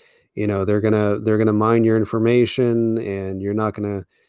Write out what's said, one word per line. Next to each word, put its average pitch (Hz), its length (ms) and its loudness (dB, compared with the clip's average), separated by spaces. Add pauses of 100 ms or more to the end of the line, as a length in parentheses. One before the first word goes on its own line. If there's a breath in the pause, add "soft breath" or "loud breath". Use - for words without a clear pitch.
(340 soft breath)
you 107 140 -4
know, 98 180 -2
they're 104 160 0
gonna, 104 380 2
they're 107 180 0
gonna 107 160 2
mine 113 300 2
your 110 120 4
information, 117 1000 0
and 98 420 -6
you're 101 140 -4
not 107 220 -2
gonna, 101 280 -6 (240)